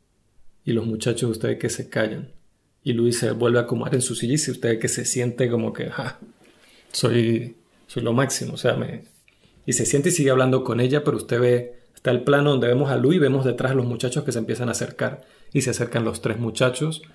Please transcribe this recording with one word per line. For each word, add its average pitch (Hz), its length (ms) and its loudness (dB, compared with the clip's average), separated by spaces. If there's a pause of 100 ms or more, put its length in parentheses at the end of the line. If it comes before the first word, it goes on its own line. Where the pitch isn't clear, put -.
(640)
Y 123 80 0
los 113 120 0
muchachos, 113 460 -2
usted 113 180 -2
ve 117 80 -2
que 117 120 -4
se 120 200 -8
callan. 110 440 -4 (500)
Y 135 100 -2
Louis 120 240 2
se 113 140 0
vuelve 120 280 2
a - 20 2
acomodar 120 340 -2
en 127 60 2
su 117 140 -4
silla 123 180 -2
y 151 40 2
se, 135 140 -2
usted 120 180 -2
ve 113 100 0
que 123 100 -2
se 120 160 -6
siente 120 440 -2
como 113 220 -2
que, - 180 -8
"Ja, - 300 -10 (720)
soy, 117 640 2 (320)
soy 120 160 -6
lo 117 80 0
máximo", 131 440 0
o - 20 -10
sea, 120 180 2
me... - 300 -6 (600)
y 123 80 -2
se 117 120 0
siente 143 240 2
y - 20 2
sigue 139 180 2
hablando 131 360 4
con 117 160 0
ella, 143 240 2
pero 117 100 2
usted 120 240 -2
ve, 123 340 2 (220)
está - 160 -2
el 120 120 2
plano 143 280 4
donde 120 160 2
vemos 135 240 2
a 123 60 2
Louis 131 180 4
y 180 40 4
vemos 135 260 2
detrás 127 260 0
a 135 40 0
los 123 100 2
muchachos 120 400 -4
que 120 80 -2
se 117 60 -2
empiezan 113 280 -4
a 117 40 -2
acercar - 500 -6 (320)
y 139 80 2
se 127 80 0
acercan 117 340 -2
los 110 180 -4
tres 113 160 -2
muchachos 131 640 -2 (140)